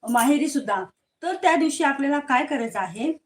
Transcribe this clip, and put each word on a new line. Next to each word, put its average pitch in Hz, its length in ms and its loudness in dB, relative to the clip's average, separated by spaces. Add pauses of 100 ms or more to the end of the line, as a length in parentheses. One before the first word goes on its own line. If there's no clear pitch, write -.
(100)
माहेरी 277 380 4
सुद्धा. 202 360 -2 (380)
तर 359 120 -2
त्या 359 220 2
दिवशी 311 280 0
आपल्याला 277 340 0
काय 285 280 0
करायचं 233 320 -4
आहे 202 340 -4 (140)